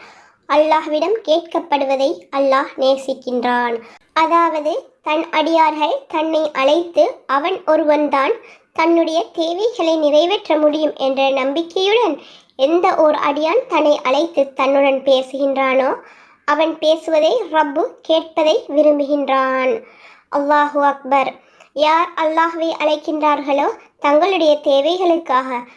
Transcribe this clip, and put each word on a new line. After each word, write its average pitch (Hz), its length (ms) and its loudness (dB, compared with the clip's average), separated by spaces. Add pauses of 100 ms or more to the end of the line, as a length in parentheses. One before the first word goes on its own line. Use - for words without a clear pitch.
(480)
"அல்லாஹ்விடம் 311 760 0
கேட்கப்படுவதை 285 960 -2 (160)
அல்லாஹ் 277 300 2 (100)
நேசிக்கின்றான்." 247 1040 -2 (320)
அதாவது, 320 760 0 (120)
தன் 320 280 -2
அடியார்கள் 311 760 0
தன்னை 311 440 -2
அழைத்து 311 640 0 (100)
அவன் 302 400 -2
ஒருவன்தான் 294 680 2 (400)
தன்னுடைய 330 600 0
தேவைகளை 339 640 -2
நிறைவேற்ற 320 640 2
முடியும் 302 380 0
என்ற 269 340 0
நம்பிக்கையுடன் 339 880 -2 (360)
எந்த 339 380 2
ஓர் 302 200 4
அடியான் 311 540 -2
தன்னை 294 340 2
அழைத்து 277 500 0
தன்னுடன் 277 500 0
பேசுகின்றானோ, 269 920 0 (500)
அவன் 311 340 0
பேசுவதை 320 640 0 (100)
ரப்பு 311 320 0 (240)
கேட்பதை 320 500 0 (100)
விரும்புகின்றான். 269 1120 0 (540)
அல்லாஹு 294 440 0
அக்பர். 269 540 0 (380)
யார் 320 440 2
அல்லாஹ்வை 330 600 -2
அழைக்கின்றார்களோ 302 880 -2 (340)
தங்களுடைய 311 600 2
தேவைகளுக்காக, 294 960 0 (180)